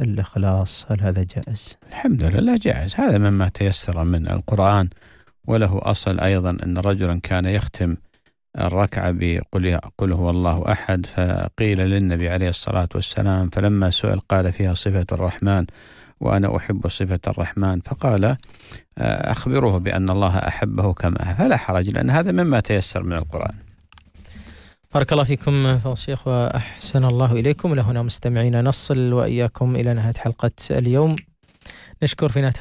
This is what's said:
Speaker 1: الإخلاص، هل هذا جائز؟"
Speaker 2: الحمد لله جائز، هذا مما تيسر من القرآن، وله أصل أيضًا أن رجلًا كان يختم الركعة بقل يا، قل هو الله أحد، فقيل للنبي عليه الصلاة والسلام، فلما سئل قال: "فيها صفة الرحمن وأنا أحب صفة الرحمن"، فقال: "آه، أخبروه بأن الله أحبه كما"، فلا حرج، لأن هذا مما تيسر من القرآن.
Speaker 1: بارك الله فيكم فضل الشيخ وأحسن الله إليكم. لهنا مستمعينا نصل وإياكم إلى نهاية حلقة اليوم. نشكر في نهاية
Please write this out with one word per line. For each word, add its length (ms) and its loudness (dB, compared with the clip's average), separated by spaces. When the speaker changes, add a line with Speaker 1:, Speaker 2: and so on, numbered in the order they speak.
Speaker 1:
الإخلاص، 880 0
هل 100 0
هذا 220 2
جائز؟" 540 -8
Speaker 2:
الحمد 360 0
لله 340 2
جائز، 380 -2
هذا 220 2
مما 320 2
تيسر 540 -2
من 280 0
القرآن، 580 2
وله 360 2
أصل 360 0
أيضًا 440 2
أن 140 -2
رجلًا 420 0
كان 260 -2
يختم 500 -2
الركعة 540 0
بقل 540 -2
يا، 160 0
قل 160 0
هو 160 2
الله 420 0
أحد، 340 -2
فقيل 760 -2
للنبي 500 2
عليه 200 0
الصلاة 460 -2
والسلام، 540 0
فلما 400 2
سئل 300 0
قال: 340 0
"فيها 200 0
صفة 380 0
الرحمن 540 0
وأنا 380 0
أحب 300 -4
صفة 400 -2
الرحمن"، 520 -2
فقال: 460 0
"آه، 120 0
أخبروه 460 2
بأن 320 0
الله 280 2
أحبه 560 0
كما"، 400 -2
فلا 240 2
حرج، 320 0
لأن 200 0
هذا 220 2
مما 280 2
تيسر 440 -2
من 100 -4
القرآن. 420 -4
Speaker 1:
بارك 200 0
الله 100 4
فيكم 560 2
فضل 140 -2
الشيخ 340 -6
وأحسن 760 0
الله 260 2
إليكم. 440 0
لهنا 260 0
مستمعينا 600 0
نصل 520 0
وإياكم 600 0
إلى 180 0
نهاية 200 0
حلقة 380 -2
اليوم. 440 2
نشكر 260 0
في 120 0
نهاية 200 2